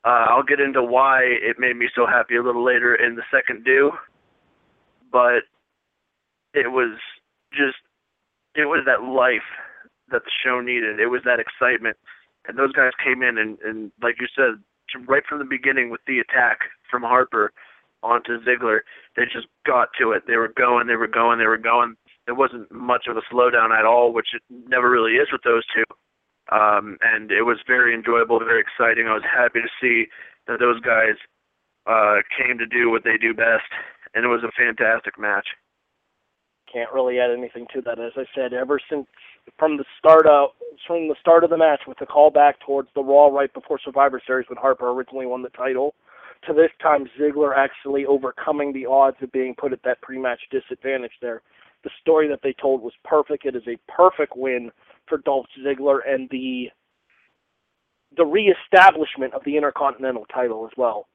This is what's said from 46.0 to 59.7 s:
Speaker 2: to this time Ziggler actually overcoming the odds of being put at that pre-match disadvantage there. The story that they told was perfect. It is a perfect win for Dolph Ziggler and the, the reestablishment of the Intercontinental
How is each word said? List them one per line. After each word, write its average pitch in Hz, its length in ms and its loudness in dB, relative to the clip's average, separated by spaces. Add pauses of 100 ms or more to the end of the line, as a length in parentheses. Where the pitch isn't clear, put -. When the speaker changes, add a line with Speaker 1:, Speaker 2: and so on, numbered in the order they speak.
Speaker 2:
to 165 80 0
this 156 160 6 (120)
time 143 280 2 (100)
Ziggler 143 380 0
actually 139 480 -2
overcoming 143 680 -2
the 135 140 -10
odds 135 360 4
of 127 100 -12
being 131 260 -4
put 127 160 -4
at 123 100 -12
that 127 180 -4
pre-match 131 400 -6 (100)
disadvantage 131 720 -6
there. 117 200 -10 (420)
The 143 60 -12 (120)
story 160 280 4
that 139 140 -6
they 135 100 -2
told 131 280 -2
was 113 120 -12 (100)
perfect. 151 420 0
It 131 100 -6
is 117 120 -8
a 117 100 -8 (140)
perfect 175 440 4
win 127 360 -6 (380)
for 156 80 -2
Dolph 135 300 -4 (180)
Ziggler 139 420 0
and 131 220 -4
the, 131 400 -8 (1500)
the 170 100 4
reestablishment 175 1080 4
of 135 120 -8
the 143 120 -2
Intercontinental 131 760 -2